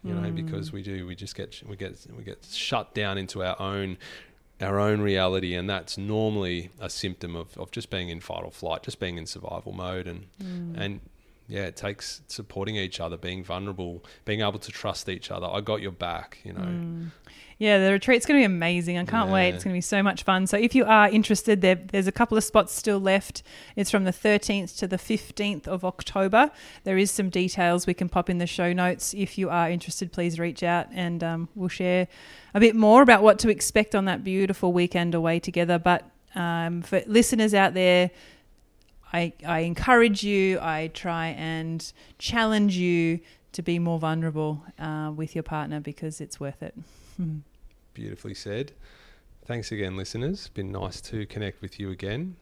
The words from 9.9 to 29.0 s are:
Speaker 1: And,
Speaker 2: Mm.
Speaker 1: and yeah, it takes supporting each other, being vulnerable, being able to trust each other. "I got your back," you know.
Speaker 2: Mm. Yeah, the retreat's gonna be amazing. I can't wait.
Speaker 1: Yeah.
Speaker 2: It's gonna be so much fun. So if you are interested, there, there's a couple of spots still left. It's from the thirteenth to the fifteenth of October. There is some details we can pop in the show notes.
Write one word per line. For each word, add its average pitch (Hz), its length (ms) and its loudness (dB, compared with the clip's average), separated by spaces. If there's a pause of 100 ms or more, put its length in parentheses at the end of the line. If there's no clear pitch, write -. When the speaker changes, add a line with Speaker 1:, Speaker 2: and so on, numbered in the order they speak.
Speaker 1:
And, 90 200 -14 (140)
Speaker 2:
Mm. 175 360 -10
Speaker 1:
and 101 220 -8 (480)
yeah, 98 180 -6
it 87 100 -10
takes - 520 -10
supporting 104 500 -8
each 95 240 -6
other, 85 160 -6
being 92 260 -8
vulnerable, 90 600 -8 (200)
being 104 180 -4
able 104 180 -2
to - 120 -14
trust - 380 -8
each 92 200 -8
other. 92 160 -8
"I 90 160 -4
got 107 180 -4
your 95 120 -8
back," 87 520 -10
you 95 100 -14
know. 92 80 -10
Speaker 2:
Mm. 170 500 -8 (480)
Yeah, 208 260 4
the 196 60 6
retreat's 240 340 4
gonna 285 140 6
be 262 60 8
amazing. 175 520 0
I 175 80 -2
can't 214 240 0
wait. 190 200 4
Speaker 1:
Yeah. 180 60 -2
Speaker 2:
It's 180 80 -8
gonna 185 120 -2
be 175 40 0
so 196 220 0
much 190 220 0
fun. 190 240 2
So 202 100 0
if 233 160 2
you 254 120 6
are 214 220 8
interested, 208 540 4
there, 185 140 6
there's 190 320 -2
a 196 40 2
couple 233 240 0
of 220 80 4
spots - 300 2
still 208 260 0
left. 190 440 0 (320)
It's 202 160 0
from 196 140 4
the 185 60 2
thirteenth 202 680 0
to 196 100 -2
the 185 100 -2
fifteenth - 720 -4
of 185 180 -6
October. 196 640 2 (340)
There 190 140 0
is 196 140 4
some 196 180 -2
details 180 560 2
we 180 80 0
can 180 160 -2
pop 180 180 0
in 180 120 0
the 175 80 0
show 175 260 0
notes. 180 400 0